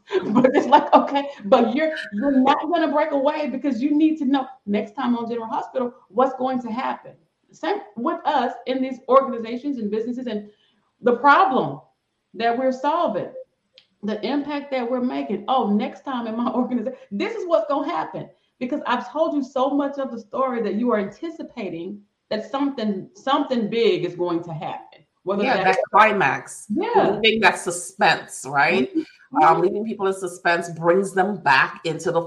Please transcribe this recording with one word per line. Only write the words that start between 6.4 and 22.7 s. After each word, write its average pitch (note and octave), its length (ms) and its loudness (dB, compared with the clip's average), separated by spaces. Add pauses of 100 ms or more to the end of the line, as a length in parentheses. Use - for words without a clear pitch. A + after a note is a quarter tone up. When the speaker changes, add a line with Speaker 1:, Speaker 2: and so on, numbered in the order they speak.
Speaker 1:
to A#3+ 80 -10
happen. B3+ 440 -6 (380)
Same F4+ 280 -4 (160)
with D#4+ 280 -4
us C#4 300 0 (120)
in C4 160 -2
these C4 160 -4 (100)
organizations B3 720 2
and G#3 120 -4
businesses A#3+ 360 -4
and G#3+ 220 -8 (540)
the A#3+ 140 2
problem C4+ 640 2 (540)
that A#3 240 0
we're C4 140 0
solving, C#4+ 580 -2 (720)
the G#3 240 -4
impact C#4+ 460 -4
that B3 180 -4
we're B3 120 -2
making. C4+ 460 -4
"Oh, B3 220 0
next A3 340 -2
time B3 220 -6
in A3 100 -6
my A#3+ 160 -2
<laughs> A#3+ 80 0
organization, B3 380 -4 (140)
this G4 240 -4
is F#4 100 -6
what's E4 220 0
gonna C#4+ 180 -2
happen." F#3+ 420 -8 (300)
Because B3+ 280 -6
I've A#3+ 260 -4
told D4+ 220 0
you C#4+ 100 0
so C4 260 -2
much C#4 280 -2
of C4 120 -6
the A#3 80 -10
story A#3+ 440 -4
that G3+ 140 -2
you A#3+ 160 0
are G#3+ 60 2
anticipating G3+ 1040 -8 (300)
that - 200 -4
something, A3+ 640 -2